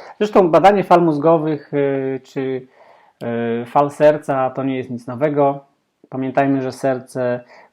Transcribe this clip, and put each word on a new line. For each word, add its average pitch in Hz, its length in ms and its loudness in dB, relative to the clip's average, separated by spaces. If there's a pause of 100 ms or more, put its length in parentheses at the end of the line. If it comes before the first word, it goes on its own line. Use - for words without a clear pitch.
(180)
Zresztą 208 340 0
badanie 185 320 6
fal 170 180 4
mózgowych, 156 720 0
e, 135 460 -2
czy, 131 480 -8 (560)
e, 117 420 -4
fal 143 260 0
serca 147 580 2
to 131 140 -6
nie 135 140 -2
jest 127 120 -8
nic 120 180 -10
nowego. 143 580 -2 (440)
Pamiętajmy, 135 520 -2
że 131 100 -6
serce 127 720 -4 (300)